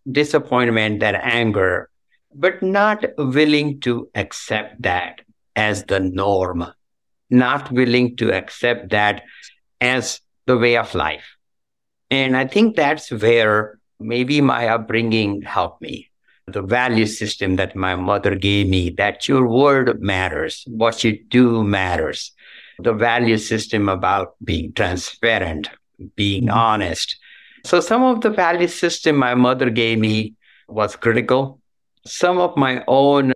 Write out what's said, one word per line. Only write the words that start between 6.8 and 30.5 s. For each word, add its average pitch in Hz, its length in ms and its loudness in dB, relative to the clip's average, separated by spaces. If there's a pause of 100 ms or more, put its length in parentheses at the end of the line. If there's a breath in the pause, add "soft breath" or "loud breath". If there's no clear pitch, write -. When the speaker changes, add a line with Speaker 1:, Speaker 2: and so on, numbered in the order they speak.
Speaker 1:
not 127 420 2
willing 123 460 2
to 107 160 0
accept 101 560 -4
that 104 340 0 (560 loud breath)
as 123 400 -2 (260)
the 127 120 4
way 120 180 4
of 110 180 -2
life. 78 440 -6 (760)
And 135 240 0
I 131 100 2
think 214 300 2
that's 151 340 0
where 107 680 2 (200)
maybe 127 420 0
my 120 260 2
upbringing 110 720 0
helped 90 400 -6
me, - 300 -16 (360)
the 101 140 -6
value 113 460 2
system 101 480 -4
that 92 200 -2
my 92 200 -2
mother 98 400 -2
gave 98 320 0
me, 90 240 0
that 101 360 -4
your 131 200 2
word 131 540 2
matters, 92 680 -4
what 113 360 -2
you 110 220 0
do 120 380 2
matters. 92 680 -2 (480 loud breath)
The 113 140 0
value 117 440 2
system 107 520 -2
about 95 540 -2
being 82 300 -6
transparent, 90 960 -2 (460)
being 101 280 -2
Speaker 2:
Mm-hmm. 107 140 0
Speaker 1:
honest. 107 600 -2 (460 soft breath)
So 175 160 2
some 220 240 2
of 247 180 2
the 226 80 2
value 175 380 0
system 170 480 0
my 123 180 2
mother 127 360 2
gave 113 280 0
me 110 380 0 (320 soft breath)